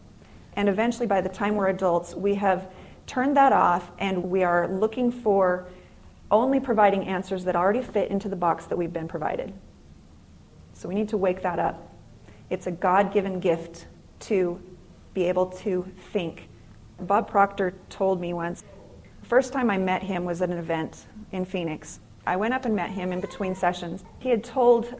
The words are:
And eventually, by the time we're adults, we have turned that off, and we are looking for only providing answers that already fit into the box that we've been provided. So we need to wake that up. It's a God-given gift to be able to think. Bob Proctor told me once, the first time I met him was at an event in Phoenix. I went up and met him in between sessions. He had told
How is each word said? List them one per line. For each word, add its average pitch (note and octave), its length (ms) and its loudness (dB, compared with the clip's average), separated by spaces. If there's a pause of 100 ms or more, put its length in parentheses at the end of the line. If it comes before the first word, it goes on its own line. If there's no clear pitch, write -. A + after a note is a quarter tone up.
(540)
And G3+ 140 2
eventually, A#3 380 0
by F#3+ 140 2
the F#3 80 0
time G#3 280 -2
we're F#3+ 120 2
adults, F#3 460 0
we G3+ 220 0
have F#3+ 340 0 (360)
turned C4 300 0
that C4+ 160 8
off, F3+ 460 4
and F#3 320 -2
we F#3 140 2
are F3 240 4
looking A3 420 0
for F#3 560 2 (640)
only C4 300 4
providing G3+ 460 4
answers F#3 380 -4
that F3+ 120 0
already G3+ 260 2
fit - 280 -2
into G3 180 -2
the F#3+ 80 -4
box E3+ 300 0
that F3 120 -2
we've E3+ 140 -2
been E3 160 -6
provided. - 440 -4 (1200)
So - 160 -12
we F3+ 60 -4
need G#3 160 0
to G#3+ 80 0
wake F#3 240 0
that F3 160 -2
up. - 340 -2 (560)
It's F#3 180 -4
a F#3 40 -4
God-given F#3+ 720 2
gift E3 460 -2 (320)
to F3+ 400 0 (540)
be F#3 120 0
able F3+ 220 2
to F#3 400 -4 (260)
think. E3+ 360 -4 (500)
Bob G3+ 300 0
Proctor G3 460 2 (160)
told F#3+ 280 0
me F3 140 -4
once, E3+ 320 -6 (560)
the - 60 -20
first B3+ 260 2
time B3+ 180 0
I G3 60 2
met F#3 260 0
him F3+ 220 -4
was F3 160 -4
at F3+ 80 0
an F3 80 -2
event E3 480 -4 (280)
in F#3 120 -2
Phoenix. E3+ 560 -8 (260)
I F3+ 100 0
went A3 180 0
up B3+ 100 -4
and A3+ 100 0
met F3+ 160 -2
him F#3 220 -6
in F3+ 80 -4
between F#3 340 -6
sessions. F3+ 500 -4 (160)
He B3+ 100 -2
had A3+ 120 2
told A#3+ 580 4